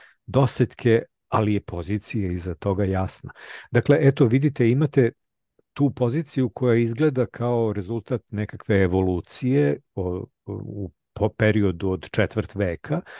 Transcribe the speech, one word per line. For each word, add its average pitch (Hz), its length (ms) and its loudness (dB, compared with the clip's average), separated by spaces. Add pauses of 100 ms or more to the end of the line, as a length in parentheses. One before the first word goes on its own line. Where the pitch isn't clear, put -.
(260)
dosetke, 120 760 2 (260)
ali 107 260 2
je 101 60 0
pozicija 95 720 -6
iza 90 220 -6
toga 98 300 -2
jasna. 95 460 -4 (400)
Dakle, 123 300 4
eto, 139 240 4
vidite, 131 460 2
imate 135 400 2 (600)
tu 143 180 0
poziciju 131 580 -2
koja 120 280 0
izgleda 120 500 0
kao 117 460 -2
rezultat 104 580 -6
nekakve 104 520 0
evolucije 95 920 0 (180)
o, 98 80 -6
o, 90 240 -6 (200)
u 101 460 -10 (220)
po 104 140 0
periodu 101 600 0
od 87 200 -6
četvrt - 440 -2
veka, 98 460 -4 (200)